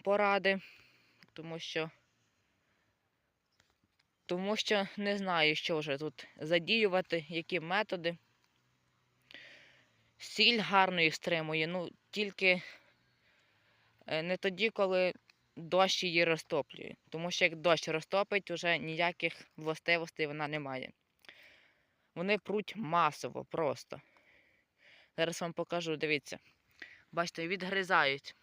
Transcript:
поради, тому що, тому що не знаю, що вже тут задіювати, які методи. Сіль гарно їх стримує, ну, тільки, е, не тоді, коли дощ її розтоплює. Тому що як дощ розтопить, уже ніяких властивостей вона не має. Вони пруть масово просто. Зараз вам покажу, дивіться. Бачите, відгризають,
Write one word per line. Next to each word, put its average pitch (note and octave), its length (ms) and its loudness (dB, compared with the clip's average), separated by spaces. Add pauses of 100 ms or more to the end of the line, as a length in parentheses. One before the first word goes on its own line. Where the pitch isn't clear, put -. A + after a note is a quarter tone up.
поради, G3 580 4 (720)
тому D#3+ 260 -10
що, D#3+ 320 -4 (2250)
тому F#3+ 300 0
що G3+ 400 2
не G3+ 220 -2
знаю, E3+ 360 4
що D#3+ 240 -2
вже D3+ 200 -4
тут D3+ 280 -8 (100)
задіювати, F3 920 0
які E3+ 320 -4
методи. F3 560 -2 (2000)
Сіль A3 420 2
гарно F#3 400 4
їх D#3+ 140 4
стримує, D#3+ 520 -2
ну, F3 240 -4 (200)
тільки, F#3+ 520 2 (1400)
е, D#3 160 -2
не F3+ 140 -2
тоді, G3 340 0
коли F#3 420 2 (460)
дощ F3+ 460 2
її E3+ 200 4
розтоплює. - 720 -2 (140)
Тому E3 220 -6
що F#3 140 0
як E3 120 2
дощ D#3+ 320 2
розтопить, F#3+ 600 -2
уже E3+ 280 0
ніяких D#3+ 540 -2 (240)
властивостей D#3+ 720 -2
вона D3+ 220 -4
не D3+ 100 -6
має. C3+ 320 -8 (1200)
Вони G3 240 0
пруть - 380 -4
масово D3+ 680 0
просто. D3 560 -4 (1160)
Зараз E3 260 -2
вам E3+ 100 -4
покажу, E3 440 -4
дивіться. D3+ 420 -2 (720)
Бачите, E3 360 -4
відгризають, F3+ 960 0